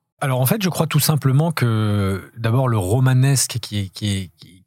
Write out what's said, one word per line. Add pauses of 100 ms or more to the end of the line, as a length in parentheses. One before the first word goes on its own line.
(200)
Alors
en
fait,
je
crois
tout
simplement
que
d'abord
le
romanesque
qui
est,
qui
est,
qui,